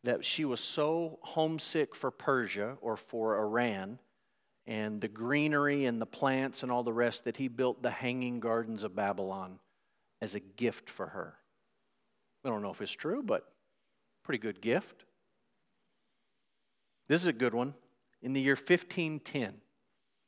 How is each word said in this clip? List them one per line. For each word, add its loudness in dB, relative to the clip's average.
that 0
she 0
was 0
so 0
homesick 0
for -2
Persia 0
or -2
for 0
Iran 0
and -4
the -2
greenery 2
and 0
the -2
plants 0
and -2
all 0
the 0
rest 2
that -2
he -2
built 0
the 0
Hanging -2
Gardens 0
of -6
Babylon -2
as -4
a -4
gift -2
for -8
her. -10
We -4
don't -2
know -4
if -12
it's -4
true, -2
but -2
pretty -2
good -6
gift. 0
This 6
is 2
a 6
good 2
one. 0
In -4
the 2
year 4
fifteen 2
ten, -4